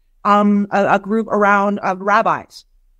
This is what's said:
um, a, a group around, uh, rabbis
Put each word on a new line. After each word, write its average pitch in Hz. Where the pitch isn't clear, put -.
um, 208
a, 196
a 202
group 208
around, 202
uh, 190
rabbis 190